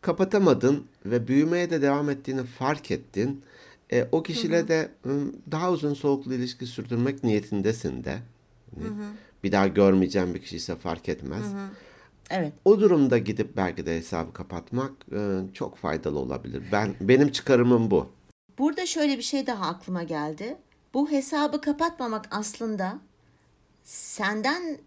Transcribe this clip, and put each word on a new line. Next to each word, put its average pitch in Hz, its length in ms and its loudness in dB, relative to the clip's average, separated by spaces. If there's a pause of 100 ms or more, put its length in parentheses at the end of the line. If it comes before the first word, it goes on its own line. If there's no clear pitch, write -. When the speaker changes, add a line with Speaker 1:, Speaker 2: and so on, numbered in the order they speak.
Speaker 1:
Kapatamadın 175 840 4 (200)
ve 117 220 0
büyümeye 165 420 2
de 160 120 0
devam 143 280 2
ettiğini 139 340 -4
fark 131 480 -4
ettin. 117 520 -4 (480)
E, 117 200 2
o 160 120 2
kişiyle 170 360 0
Speaker 2:
Hı - 40 0
hı. - 40 -6
Speaker 1:
de, 160 220 2 (160)
ım, 139 300 -2 (160)
daha 175 200 0
uzun 147 220 0
soluklu 139 400 0
ilişki 123 320 -4
sürdürmek 123 580 -2
niyetindesin 101 800 0
de. 69 140 -6 (580)
Hani 110 120 -8
Speaker 2:
Hı - 20 -6
hı. 208 180 -8 (360)
Speaker 1:
bir 95 80 0
daha 98 160 4
görmeyeceğim 95 680 4
bir - 80 -8
kişi - 140 -14
ise 85 200 -6
fark 85 340 -6
etmez. 82 340 -6
Speaker 2:
Hı 196 140 -8
hı. 196 100 -8 (600)
Evet. 165 240 -2 (120)
Speaker 1:
O 202 140 8
durumda 147 380 6
gidip 104 400 -2
belki 87 280 -2
de 82 120 -2
hesabı 82 360 -6
kapatmak, 123 580 -8 (240)
e, 101 240 -2 (140)
çok - 240 -8
faydalı 76 420 -4
olabilir. 65 520 -6
Ben, 104 300 0
benim 131 300 6
çıkarımım 120 600 4
bu. 78 180 2 (480)
Speaker 2:
Burada 311 280 0
şöyle 302 320 0
bir 240 60 -8
şey 269 240 -2
daha 202 200 -4
aklıma 180 360 -6
geldi. 160 520 -6 (380)
Bu 294 180 0
hesabı 294 500 0
kapatmamak 285 680 -2
aslında 208 680 -4 (840)
senden 262 1040 -2